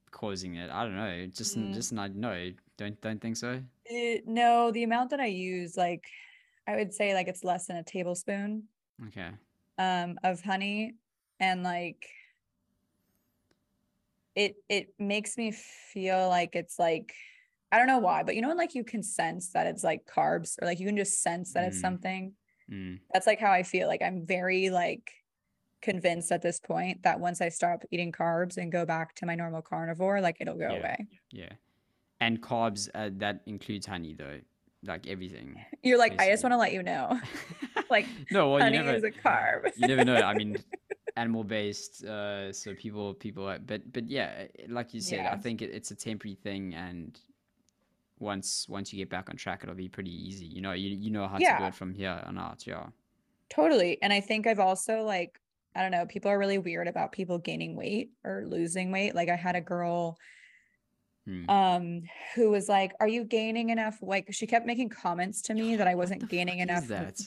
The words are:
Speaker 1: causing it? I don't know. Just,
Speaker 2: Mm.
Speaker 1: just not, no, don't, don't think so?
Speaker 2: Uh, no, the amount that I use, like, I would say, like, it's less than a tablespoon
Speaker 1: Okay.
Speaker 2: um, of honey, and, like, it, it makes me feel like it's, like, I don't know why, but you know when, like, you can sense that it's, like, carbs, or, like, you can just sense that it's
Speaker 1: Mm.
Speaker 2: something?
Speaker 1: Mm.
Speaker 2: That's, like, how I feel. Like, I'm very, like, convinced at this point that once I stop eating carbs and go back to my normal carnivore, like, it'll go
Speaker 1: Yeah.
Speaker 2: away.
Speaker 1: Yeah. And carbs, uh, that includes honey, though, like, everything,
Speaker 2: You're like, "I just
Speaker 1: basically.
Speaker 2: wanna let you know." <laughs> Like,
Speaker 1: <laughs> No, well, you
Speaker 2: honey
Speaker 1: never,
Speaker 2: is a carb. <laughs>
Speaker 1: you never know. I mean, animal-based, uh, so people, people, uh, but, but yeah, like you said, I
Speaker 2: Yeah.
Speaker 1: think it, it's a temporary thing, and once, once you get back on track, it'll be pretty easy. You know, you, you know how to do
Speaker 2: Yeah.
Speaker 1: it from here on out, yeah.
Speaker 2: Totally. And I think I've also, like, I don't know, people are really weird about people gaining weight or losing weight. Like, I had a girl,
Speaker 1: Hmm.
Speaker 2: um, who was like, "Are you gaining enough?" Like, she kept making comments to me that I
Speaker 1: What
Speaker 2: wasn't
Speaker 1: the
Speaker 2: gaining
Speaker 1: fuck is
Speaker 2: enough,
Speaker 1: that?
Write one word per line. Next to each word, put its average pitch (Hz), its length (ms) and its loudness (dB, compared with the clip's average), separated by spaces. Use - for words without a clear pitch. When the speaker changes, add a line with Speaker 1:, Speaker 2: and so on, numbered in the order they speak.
Speaker 1:
causing 92 440 -6
it? 85 140 -8
I 98 140 -4
don't 101 120 -4
know. 92 320 -4
Just, 107 300 -6
Speaker 2:
Mm. 101 160 -4
Speaker 1:
just 113 200 -6
not, 101 200 -6
no, 95 380 -4
don't, 104 240 -8
don't 110 200 -6
think 113 160 -4
so? 127 260 -6
Speaker 2:
Uh, 233 360 -2
no, 233 460 4
the 233 120 0
amount 233 280 0
that 277 100 -2
I 247 60 0
use, 185 500 -4
like, 175 280 0
I 208 80 -2
would 208 180 -2
say, 202 200 2
like, 185 140 2
it's 180 160 -6
less 175 240 0
than 175 100 -6
a 165 60 -8
tablespoon 202 800 -4
Speaker 1:
Okay. 95 240 -10
Speaker 2:
um, 180 440 0
of 180 180 0
honey, 202 540 -4
and, 185 240 0
like, 175 420 -6
it, 202 200 2
it 202 300 0
makes 208 380 -2
me 226 140 -2
feel 185 760 -2
like 175 280 2
it's, 165 220 -6
like, 165 360 2
I 214 60 8
don't 254 100 8
know 262 120 6
why, 175 240 4
but 175 120 0
you 220 60 0
know 269 80 0
when, 339 80 0
like, 339 180 0
you 240 80 -2
can 226 200 -6
sense 175 480 -4
that 165 160 2
it's, - 160 -4
like, 160 220 0
carbs, 160 560 2
or, 175 40 0
like, 175 140 0
you 185 80 -4
can 208 100 0
just 196 240 0
sense 175 320 -2
that 175 140 2
it's 185 100 -4
Speaker 1:
Mm. 185 40 -6
Speaker 2:
something? 185 520 -4
Speaker 1:
Mm. 92 300 -8
Speaker 2:
That's, 185 140 4
like, 208 120 6
how 202 120 4
I 185 120 6
feel. 180 240 0
Like, 160 140 2
I'm 175 240 -2
very, 185 440 2
like, 175 420 0
convinced 175 500 0
at 170 100 2
this 175 180 0
point 180 440 -4
that 170 160 4
once 175 220 -2
I 170 80 2
stop 175 420 0
eating 175 200 0
carbs 170 460 0
and 170 140 -4
go 170 140 0
back 160 300 -2
to 190 100 -8
my 170 100 -2
normal 165 260 -4
carnivore, 165 600 0
like, 170 180 4
it'll 160 180 -4
go 160 120 -2
Speaker 1:
Yeah. - 100 -2
Speaker 2:
away. - 280 -4
Speaker 1:
Yeah. 98 220 -14
And 117 220 2
carbs, 113 540 0
uh, 104 200 -4
that 101 300 -2
includes 104 400 -8
honey, 85 280 -8
though, 71 260 -12
like, 82 240 -8
everything, - 560 -10
Speaker 2:
You're 254 140 8
like, 220 160 8
"I 190 160 2
just 226 140 6
Speaker 1:
basically. - 0 -
Speaker 2:
wanna 247 140 6
let 220 160 4
you 185 100 -4
know." 175 420 0
<laughs> - 40 -10
Like, 220 200 4
Speaker 1:
<laughs> 139 120 -8
No, 170 180 6
well, 139 120 8
you - 40 8
Speaker 2:
honey 131 120 6
Speaker 1:
never, 139 180 4
Speaker 2:
is - 80 2
a - 80 0
carb. - 600 2
<laughs> - 40 -10
Speaker 1:
you 120 100 2
never 127 180 8
know. 123 200 8
I 101 100 4
mean, 104 300 0
animal-based, 110 880 -2
uh, 101 480 -6
so 98 220 -10
people, 104 400 -6
people, 98 340 -8
uh, 92 120 -6
but, 120 340 -8
but 117 160 -6
yeah, 98 380 -4
like 120 240 -6
you 113 80 -8
said, 92 260 -2
I 101 80 -2
Speaker 2:
Yeah. - 20 -6
Speaker 1:
think 113 240 -6
it, 110 80 -6
it's - 220 -10
a 101 40 -14
temporary 107 400 -8
thing, 98 380 -8
and 87 460 -12
once, 101 500 -4
once 98 240 -8
you 98 60 -12
get 95 120 -6
back 92 200 -6
on 85 60 -10
track, 90 260 -6
it'll 92 140 -10
be 92 120 -8
pretty 92 240 -8
easy. 92 360 -10
You 92 140 -10
know, 95 100 -4
you, 98 180 -2
you 104 220 -4
know 101 160 -2
how 98 100 -4
to 101 60 2
do - 0 -
Speaker 2:
Yeah. 302 240 4
Speaker 1:
it 92 80 -8
from 95 180 -6
here 95 320 -4
on 95 140 -8
out, - 260 -10
yeah. - 220 -8
Speaker 2:
Totally. 254 520 4
And 202 100 4
I 202 100 6
think 214 260 0
I've 214 120 4
also, 202 440 2
like, 185 360 -2
I 185 80 0
don't 190 80 0
know, 175 160 2
people 202 240 0
are 202 80 6
really 196 180 4
weird 175 300 -2
about 175 240 0
people 175 260 -2
gaining 165 380 -4
weight - 360 -4
or 196 240 -6
losing 180 440 -2
weight. 196 220 0
Like, 170 160 2
I 175 60 4
had 175 200 0
a 175 60 -2
girl, 175 560 -2
Speaker 1:
Hmm. 90 240 -6
Speaker 2:
um, 175 540 4
who 226 160 6
was 196 180 2
like, 190 300 4
"Are 214 80 4
you 233 160 2
gaining 226 480 0
enough?" 220 300 0
Like, 190 300 0
she 214 140 -4
kept 233 220 4
making 233 220 0
comments 180 540 -2
to 220 120 -2
me 226 200 2
that 202 120 4
I 180 80 6
Speaker 1:
What - 20 0
Speaker 2:
wasn't 185 240 0
Speaker 1:
the - 60 -6
Speaker 2:
gaining 180 320 0
Speaker 1:
fuck 180 100 0
is - 0 -
Speaker 2:
enough, 170 180 0
Speaker 1:
that? 98 400 -4